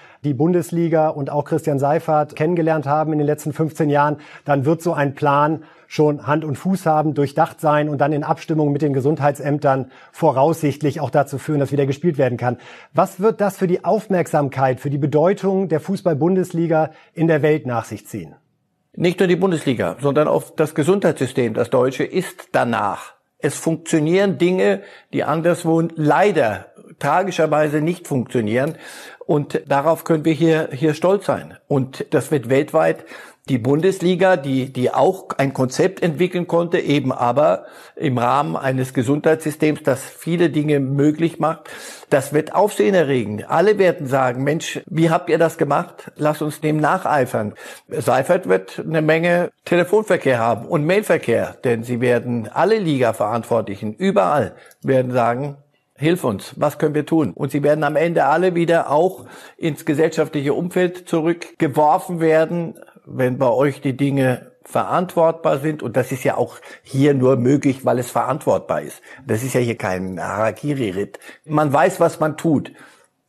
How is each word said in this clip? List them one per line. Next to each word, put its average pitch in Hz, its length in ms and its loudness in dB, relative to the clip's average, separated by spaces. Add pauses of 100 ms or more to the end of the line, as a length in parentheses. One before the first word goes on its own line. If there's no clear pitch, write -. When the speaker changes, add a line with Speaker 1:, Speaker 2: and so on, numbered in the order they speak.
(240)
Speaker 1:
die 147 100 -2
Bundesliga 165 720 0
und 143 240 -4
auch 147 140 -2
Christian 151 340 -2
Seifert 151 560 0
kennengelernt 160 500 0
haben 151 280 0
in 151 80 0
den 147 80 0
letzten 147 240 -4
fünfzehn 156 380 -2
Jahren, 143 260 2 (280)
dann 143 200 0
wird 160 180 2
so 170 100 -2
ein 143 220 -2
Plan 147 480 2 (240)
schon 147 400 0
Hand 156 180 0
und 143 120 -4
Fuß 185 280 -4
haben, 156 300 2
durchdacht 143 460 0
sein 151 280 2
und 147 100 -4
dann 147 140 2
in 147 120 -2
Abstimmung 151 480 0
mit 143 100 -2
den 147 100 2
Gesundheitsämtern 139 1000 0 (180)
voraussichtlich 151 920 0
auch 139 100 -4
dazu 139 280 0
führen, 147 220 -2
dass 135 100 0
wieder 139 160 0
gespielt 139 320 -2
werden 123 200 0
kann. 120 180 -2 (360)
Was 180 280 0
wird 220 200 0
das 202 160 0
für 190 120 -2
die 180 160 -2
Aufmerksamkeit, 151 960 0
für 143 100 -6
die 143 80 -2
Bedeutung 185 680 0
der 156 100 0
Fußball-Bundesliga 165 1120 0 (220)
in 165 160 0
der 156 140 2
Welt 151 240 2
nach 120 180 -4
sich - 240 -14
ziehen? 85 260 -12 (640)
Speaker 2:
Nicht 170 220 0
nur 196 80 2
die 175 100 2
Bundesliga, 143 640 0
sondern 143 280 2
auch - 220 0
das 151 240 -2
Gesundheitssystem, 143 800 0
das 117 160 -2
deutsche, 135 340 2
ist - 480 -6
danach. 113 640 -2 (240)
Es 143 180 -4
funktionieren 165 840 0
Dinge, 190 440 2 (300)
die - 120 -2
anderswo 165 580 0 (140)
leider 147 680 2 (320)
tragischerweise 156 840 0
nicht 170 260 -2
funktionieren. 123 720 -2 (500)
Und - 400 -2
darauf 143 380 0
können 156 200 0
wir 160 80 4
hier, 160 400 2
hier 151 220 0
stolz 196 320 0
sein. 80 400 -4
Und 135 440 -2
das 135 200 0
wird 123 180 -2
weltweit 156 560 2 (460)
die 131 80 2
Bundesliga, 180 800 2
die, 135 340 -2
die 127 180 0
auch 175 460 0
ein 135 160 0
Konzept 143 500 0
entwickeln 175 440 0
konnte, 170 320 0
eben 135 340 0
aber 147 540 0 (280)
im 131 220 -2
Rahmen 139 400 0
eines 131 380 -4
Gesundheitssystems, 151 880 0
das 131 200 0
viele 170 460 -2
Dinge 147 320 0
möglich 147 580 0
macht, 160 300 -2 (400)
das 135 240 0
wird 151 220 -2
Aufsehen 208 400 2
erregen. 127 500 0
Alle 180 320 2
werden 180 300 2
sagen, 127 380 0
„Mensch, 147 420 -4
wie 160 240 2
habt 175 180 0
ihr 160 80 2
das 165 220 0
gemacht? 151 580 -4
Lass 151 240 -2
uns 151 220 -6
dem 156 160 0
nacheifern.“ 139 760 0 (360)
Seifert 147 600 0
wird 185 300 -2
eine 156 240 -2
Menge 165 480 2 (160)
Telefonverkehr 175 720 2
haben 117 280 0
und 151 200 0
Mailverkehr, 165 760 0
denn 117 180 0
sie 120 180 -4
werden, 120 500 0
alle 190 280 2
Liga-Verantwortlichen 113 1120 -2
überall 180 640 0 (280)
werden 127 300 0
sagen, 123 460 0 (380)
„Hilf 170 280 0
uns, 104 320 -4
was 143 220 -2
können 151 160 0
wir 147 100 -2
tun?“ 160 300 0
Und 139 160 -6
sie 147 120 -2
werden 151 220 2
am 151 120 -2
Ende 160 280 2
alle 170 300 2
wieder 165 360 2
auch 165 360 0 (320)
ins - 260 -6
gesellschaftliche 151 720 0
Umfeld 180 520 -2
zurückgeworfen 165 1120 0
werden, 160 580 0 (280)
wenn 123 320 -2
bei 131 100 2
euch 135 320 2
die 135 160 -2
Dinge 135 560 0 (100)
verantwortbar 160 960 0
sind. 151 240 -4
Und 117 140 -8
das 123 140 0
ist 131 140 -6
ja 131 120 0
auch 120 200 -4 (260)
hier 143 320 2
nur 131 220 4
möglich, 131 480 2
weil 123 140 2
es 123 120 -6
verantwortbar 113 720 -2
ist. 73 200 -16 (240)
Das 113 160 -2
ist 131 120 -4
ja 131 60 2
hier 117 160 -2
kein 92 440 -6
Harakiri-Ritt. 101 960 -4 (260)
Man 151 280 0
weiß, 165 280 2
was 165 200 0
man 156 160 -2
tut. 151 360 0 (560)